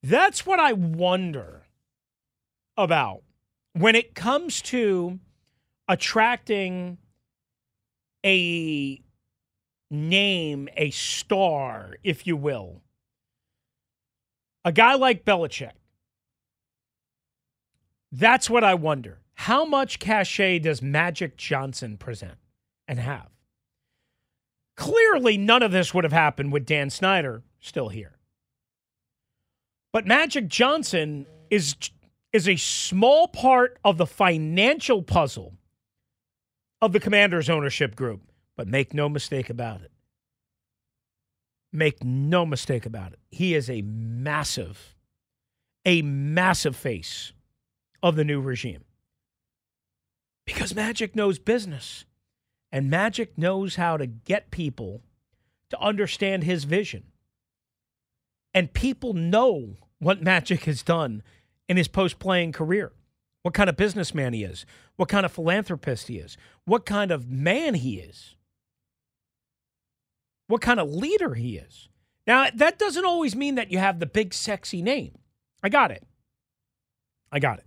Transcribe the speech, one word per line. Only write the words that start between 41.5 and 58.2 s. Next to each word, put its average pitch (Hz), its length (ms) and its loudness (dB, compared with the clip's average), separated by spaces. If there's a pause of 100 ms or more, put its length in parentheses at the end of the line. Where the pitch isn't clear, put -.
Make 156 320 0
no 143 420 2
mistake 135 400 -4
about 104 280 -12
it. - 60 -20 (100)
He 175 260 0
is 131 140 -2
a 117 140 -6
massive, 113 1120 -6 (880)
a 175 160 4
massive 147 760 0
face - 560 -10 (720)
of 170 120 4
the 156 80 2
new 147 180 -2
regime. 123 420 -8 (1600)
Because - 300 -8
Magic 214 400 -4
knows 202 240 0
business. 196 640 -4 (680)
And 139 180 -2
Magic 196 480 -2
knows 190 400 -2
how 170 200 0
to 143 80 -4
get 127 460 -4
people 120 500 -8 (680)
to - 100 -8
understand 196 640 -2
his 165 220 -2
vision. 165 380 -2 (1500)